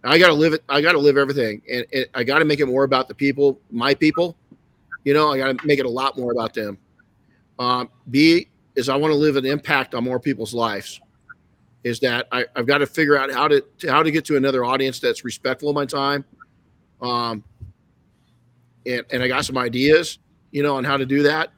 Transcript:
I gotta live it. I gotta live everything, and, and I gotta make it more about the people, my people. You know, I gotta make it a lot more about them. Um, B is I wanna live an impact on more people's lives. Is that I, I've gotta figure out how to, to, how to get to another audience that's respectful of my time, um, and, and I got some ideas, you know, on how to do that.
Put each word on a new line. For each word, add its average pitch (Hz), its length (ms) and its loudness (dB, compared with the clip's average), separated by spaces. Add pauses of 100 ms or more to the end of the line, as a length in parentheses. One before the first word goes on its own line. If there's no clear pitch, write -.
I 143 140 4
gotta 175 160 6
live 156 200 4
it. 156 160 -4
I 143 120 2
gotta 165 160 4
live 143 200 4
everything, 135 520 -2
and, 123 240 -6
and 131 120 -2 (100)
I 123 80 -2
gotta 147 220 2
make 151 160 0
it 143 40 2
more 135 200 0
about 131 240 0
the 104 60 -16
people, 139 440 0 (100)
my 123 240 0
people. 156 440 0 (640)
You 139 100 0
know, 151 180 2
I 135 60 -2
gotta 131 280 -2
make 147 140 2
it 127 60 -2
a 127 40 -4
lot 131 280 -4
more 120 140 -4
about 113 220 -4
them. 104 240 -8 (840)
Um, 123 300 -2 (220)
B 160 380 4 (260)
is 131 140 -2
I 135 60 0
wanna 151 200 0
live 147 200 2
an 131 100 -2
impact 139 500 -2
on 120 80 -4
more 127 160 -4
people's 117 340 -6
lives. 110 460 -4 (840)
Is 120 180 -4
that 123 300 0
I, 123 140 -2 (100)
I've 123 100 -4
gotta 143 220 2
figure 147 300 2
out 135 140 -2
how 135 160 0
to, 143 140 4 (180)
to, 160 120 -4
how 151 120 4
to 160 80 0
get 151 140 -2
to 147 120 0
another 131 280 0
audience 131 340 -2
that's 120 240 -4
respectful 131 460 -6
of 147 60 -2
my 143 100 -2
time, 139 400 -4 (760)
um, 120 420 -6 (1400)
and, 123 260 -4
and 127 120 -2
I 127 40 -2
got 127 180 -2
some 131 120 -6
ideas, 131 640 2 (320)
you 143 120 -2
know, 143 120 0
on 127 80 -4
how 139 120 0
to 135 100 -2
do 139 180 2
that. 156 340 2